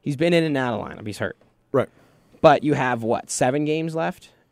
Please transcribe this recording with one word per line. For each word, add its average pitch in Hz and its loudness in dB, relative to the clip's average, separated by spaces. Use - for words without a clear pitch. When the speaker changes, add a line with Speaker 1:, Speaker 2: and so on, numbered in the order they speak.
Speaker 1:
he's 143 -4
been 170 2
in 165 4
and 151 -2
out 127 0
of - -8
lineup. 104 -12
He's 104 -10
hurt. 104 -6
Speaker 2:
Right. 123 0
Speaker 1:
But 147 6
you 147 2
have, 127 -2
what, 113 -2
seven 139 0
games 156 -4
left? 170 -6